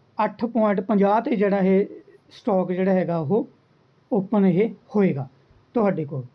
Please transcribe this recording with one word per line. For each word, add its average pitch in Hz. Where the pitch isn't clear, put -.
ਅੱਠ 214
ਪੁਆਇੰਟ 214
ਪੰਜਾਹ 202
'ਤੇ 226
ਜਿਹੜਾ 202
ਇਹ 190
ਸਟਾਕ 185
ਜਿਹੜਾ 185
ਹੈਗਾ 170
ਉਹ 165
ਓਪਨ 196
ਇਹ 190
ਹੋਏਗਾ 160
ਤੁਹਾਡੇ 185
ਕੋਲ। 135